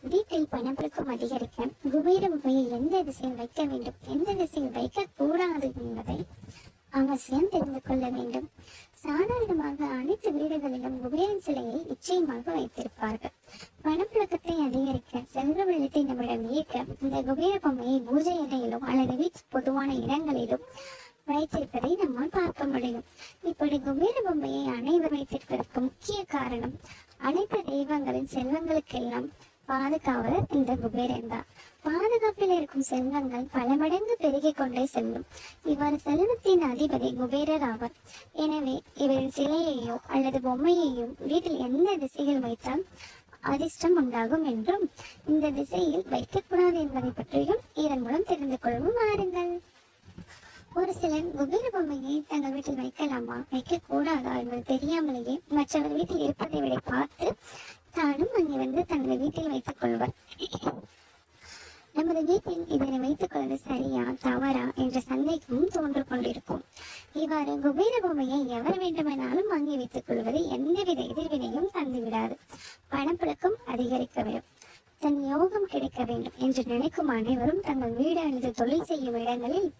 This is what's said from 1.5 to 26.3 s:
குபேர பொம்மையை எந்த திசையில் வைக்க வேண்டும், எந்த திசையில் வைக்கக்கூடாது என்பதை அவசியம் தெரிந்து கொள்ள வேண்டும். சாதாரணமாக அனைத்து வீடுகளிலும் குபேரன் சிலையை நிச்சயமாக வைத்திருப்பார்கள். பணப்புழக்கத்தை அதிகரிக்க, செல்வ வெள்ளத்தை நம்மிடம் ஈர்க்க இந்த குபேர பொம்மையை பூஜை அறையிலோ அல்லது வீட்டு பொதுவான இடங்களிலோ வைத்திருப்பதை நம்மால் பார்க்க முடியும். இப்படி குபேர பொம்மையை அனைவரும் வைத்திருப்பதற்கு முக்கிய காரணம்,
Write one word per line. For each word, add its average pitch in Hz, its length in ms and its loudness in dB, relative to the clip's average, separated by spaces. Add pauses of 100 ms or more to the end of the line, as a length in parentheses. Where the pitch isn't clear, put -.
குபேர 339 380 4
பொம்மையை 269 420 2
எந்த 302 320 0
திசையில் 262 340 -6
வைக்க 247 280 -4
வேண்டும், 254 320 -6 (100)
எந்த 320 260 0
திசையில் 311 440 -2
வைக்கக்கூடாது 311 920 0 (100)
என்பதை 220 380 -6 (720)
அவசியம் 269 600 2
தெரிந்து 285 320 0
கொள்ள 254 280 0
வேண்டும். 254 380 -4 (460)
சாதாரணமாக 330 920 0
அனைத்து 277 460 -2
வீடுகளிலும் 277 720 -2
குபேரன் 359 400 0
சிலையை 254 460 -2
நிச்சயமாக 294 580 -2 (120)
வைத்திருப்பார்கள். 226 800 -6 (480)
பணப்புழக்கத்தை 349 720 0 (120)
அதிகரிக்க, 262 640 -2
செல்வ 285 320 0
வெள்ளத்தை 302 400 2
நம்மிடம் 240 480 -2
ஈர்க்க 269 340 -2 (160)
இந்த 269 200 0
குபேர 302 380 2
பொம்மையை 262 400 2
பூஜை 311 380 2
அறையிலோ 254 440 -2
அல்லது 254 340 2
வீட்டு 320 340 0
பொதுவான 269 440 0
இடங்களிலோ 254 680 0 (680)
வைத்திருப்பதை 285 720 0
நம்மால் 294 380 0
பார்க்க 349 300 0
முடியும். 247 380 -2 (400)
இப்படி 294 360 0
குபேர 285 360 2 (100)
பொம்மையை 277 420 0
அனைவரும் 302 480 2
வைத்திருப்பதற்கு 262 680 -4
முக்கிய 403 440 -4
காரணம், 247 500 -4 (420)